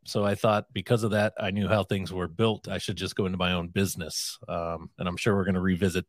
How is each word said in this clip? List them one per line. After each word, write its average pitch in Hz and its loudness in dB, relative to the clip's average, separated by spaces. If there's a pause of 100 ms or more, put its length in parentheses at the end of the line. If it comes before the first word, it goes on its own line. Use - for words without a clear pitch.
So 104 0
I 101 2
thought 107 2
because 110 0
of 104 0
that, 107 2
I 98 -2
knew 98 0
how 101 4
things 95 -2
were 90 -2
built. 110 -2
I 95 -4
should 95 -4
just 95 -4
go 107 0
into 92 -2
my 90 2
own 85 0
business. 90 -2
Um, 85 -6
and 90 -2
I'm 87 -4
sure 104 2
we're 98 2
gonna 92 2
revisit 90 2